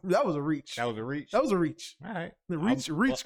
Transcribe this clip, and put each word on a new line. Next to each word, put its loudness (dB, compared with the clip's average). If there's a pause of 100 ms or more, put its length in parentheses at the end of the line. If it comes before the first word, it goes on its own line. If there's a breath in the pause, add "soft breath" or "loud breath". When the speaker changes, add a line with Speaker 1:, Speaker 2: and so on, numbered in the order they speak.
Speaker 1:
that 4
was 2
a -2
reach. -4
Speaker 2:
That 0
was -4
a -4
reach? -6
Speaker 1:
That 2
was 2
a 4
reach. -4
Speaker 2:
All -10
right. -8 (160)
Speaker 1:
The -2
reach, 0
Speaker 2:
I'm, -2
Speaker 1:
reach 2